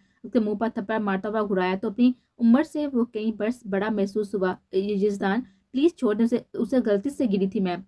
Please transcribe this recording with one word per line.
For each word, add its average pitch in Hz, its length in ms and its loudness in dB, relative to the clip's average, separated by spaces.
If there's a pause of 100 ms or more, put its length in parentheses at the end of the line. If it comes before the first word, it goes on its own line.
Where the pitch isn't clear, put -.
(260)
उसके 220 140 0
मुंह 214 180 0
पर 226 120 -2
थप्पड़ 220 300 -4
मारता 202 300 -2
हुआ 214 140 -2
घुराया, 185 320 0
तो 226 140 -4
अपनी 247 240 4 (240)
उम्र 240 260 4
से 302 240 -4
वो 240 180 0
कई 220 260 -4
बरस 214 360 -4
बड़ा 196 220 0
महसूस 202 460 -2
हुआ। 185 220 0 (160)
"ये 202 220 0
जिसदान, 202 460 0 (300)
प्लीज 285 260 2
छोड़ 214 180 0
दे 226 80 2
उसे, 233 200 0 (120)
उसे 247 260 0
गलती 208 280 0
से 285 180 0
गिरी 196 200 2
थी 208 120 -2
मैं।" 180 180 0 (100)